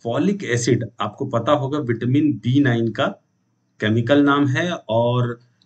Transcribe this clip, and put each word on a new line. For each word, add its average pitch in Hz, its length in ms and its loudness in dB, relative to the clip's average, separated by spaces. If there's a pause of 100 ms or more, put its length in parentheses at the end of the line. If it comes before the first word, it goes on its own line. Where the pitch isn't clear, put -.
फॉलिक 156 400 -2
एसिड 120 420 0 (140)
आपको 107 260 -6
पता 117 260 -2
होगा 135 280 -2
विटामिन 127 540 0
बी 120 260 0
नाइन 117 320 2
का 143 160 -2 (720)
केमिकल 117 440 2
नाम 143 240 2
है 160 240 -2
और 120 680 -2 (260)